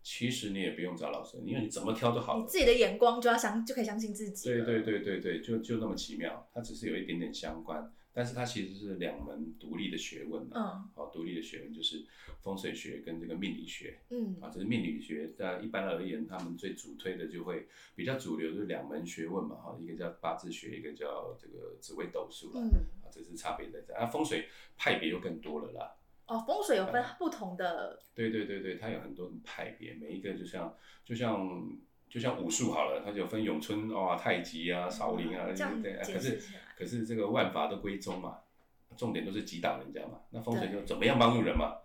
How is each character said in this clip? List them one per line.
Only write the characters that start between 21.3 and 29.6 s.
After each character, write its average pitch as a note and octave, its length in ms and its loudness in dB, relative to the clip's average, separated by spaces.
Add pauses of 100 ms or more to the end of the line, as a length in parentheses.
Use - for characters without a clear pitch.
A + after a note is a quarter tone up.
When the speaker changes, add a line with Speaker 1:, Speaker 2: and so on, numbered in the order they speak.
Speaker 1:
这 - 100 -18
个 D#2+ 340 -12
紫 - 140 -14
微 - 120 -4
斗 - 240 -4
数 - 220 -12
啦。 B3 80 -2
Speaker 2:
嗯。 A3+ 100 6 (320)
Speaker 1:
啊， - 80 -12
只 - 120 -14
是 E2+ 120 -14
差 F2 180 -2
别 - 160 -6
在 - 160 -10
这。 - 80 -14
啊， A#2 120 2
风 D3+ 180 0
水 - 240 0 (300)
派 - 200 4
别 D#2+ 120 0
又 F2+ 100 0
更 F2 200 -4
多 D2+ 200 -6
了 D2 140 -8
啦。 - 220 -10 (320)
Speaker 2:
哦， A3+ 180 -2
风 G4 160 2
水 D#4 160 6
有 F#3 80 4
分 A#3+ 160 4
Speaker 1:
啊。 - 160 -4
Speaker 2:
不 E4+ 100 0
同 F3+ 300 -4
的。 F3 420 -2 (140)
Speaker 1:
对， A2+ 160 2
对， G#2+ 160 0
对， G2 160 -4
对， F#2+ 160 -4
它 A2 120 -6
有 F#2 100 -4
很 - 160 -10
多 F2+ 120 -6
种 E2+ 160 -12
派 - 260 -8 (100)